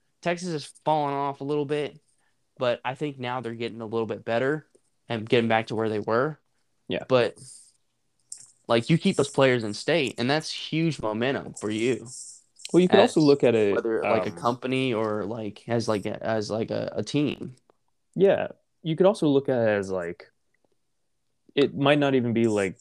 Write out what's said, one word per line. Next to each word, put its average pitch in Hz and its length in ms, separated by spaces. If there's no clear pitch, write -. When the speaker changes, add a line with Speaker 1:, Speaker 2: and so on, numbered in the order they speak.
Speaker 1:
Texas 175 300
has 147 200
fallen 147 280
off 139 280
a 139 40
little 147 200
bit, 147 340
but 120 260
I 127 80
think 143 240
now 123 240
they're 117 140
getting 113 260
a 113 40
little 113 200
bit 101 180
better 131 440
and 113 180
getting 117 200
back 113 200
to 113 80
where 110 140
they 107 100
were. 120 400
Speaker 2:
Yeah. - 160
Speaker 1:
But, 123 280
like, 117 220
you 165 80
keep 190 180
those 139 140
players 127 340
in 104 100
state, 147 440
and 120 120
that's 156 220
huge 156 500
momentum 110 520
for 101 160
you. 113 380
Speaker 2:
Well, 170 80
you 180 80
could 190 100
Speaker 1:
As 240 120
Speaker 2:
also 165 100
look 143 220
at 120 120
it, 101 200
Speaker 1:
whether, 113 260
like, 107 260
a 107 40
Speaker 2:
um, 85 60
Speaker 1:
company 127 560
or, 107 320
like, 107 420
as, 117 200
like, 104 180
a, 104 200
as, 110 260
like, 110 200
a, 110 240
a 107 80
team. 135 520
Speaker 2:
Yeah. 165 320
You 160 140
could 180 80
also 190 220
look 139 200
at 131 100
it 113 120
as, 98 200
like, 87 420
it 139 220
might 143 220
not 139 160
even 120 180
be, 113 140
like, 101 340